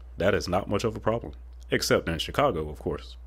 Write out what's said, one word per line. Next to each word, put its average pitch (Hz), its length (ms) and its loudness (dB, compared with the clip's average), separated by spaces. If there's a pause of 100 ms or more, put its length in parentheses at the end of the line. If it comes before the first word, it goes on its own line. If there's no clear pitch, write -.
(160)
that 101 180 4
is 85 140 0
not 90 200 2
much 101 140 2
of 107 140 -2
a 101 40 -8
problem, 110 340 0 (360)
except 120 380 4
in 82 100 0
Chicago, 87 520 2
of 80 80 -10
course. - 380 -4 (100)